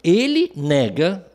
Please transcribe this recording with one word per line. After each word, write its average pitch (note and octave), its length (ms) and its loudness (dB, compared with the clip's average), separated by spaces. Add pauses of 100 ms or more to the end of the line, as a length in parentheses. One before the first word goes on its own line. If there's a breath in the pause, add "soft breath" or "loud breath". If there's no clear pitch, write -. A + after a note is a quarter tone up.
Ele C#4 540 0
nega, D3 680 -2 (120)